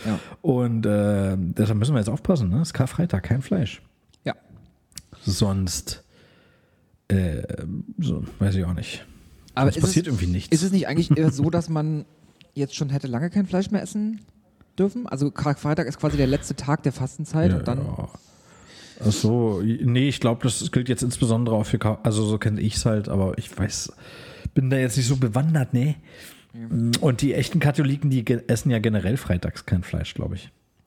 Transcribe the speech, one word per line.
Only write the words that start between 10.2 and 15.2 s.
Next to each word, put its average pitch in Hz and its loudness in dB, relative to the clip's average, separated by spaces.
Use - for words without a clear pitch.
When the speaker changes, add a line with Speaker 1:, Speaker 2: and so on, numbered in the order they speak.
Speaker 2:
nichts. 87 -2
Speaker 1:
ist 156 4
es 190 0
nicht 185 2
eigentlich 165 2
eher 156 4
so, 143 0
dass 170 0
man 156 -2
jetzt 139 -4
schon 143 -4
hätte 139 -2
lange 127 -2
kein 202 0
Fleisch 190 -2
mehr 202 0
essen 214 -6
dürfen? 202 0
Also 139 -2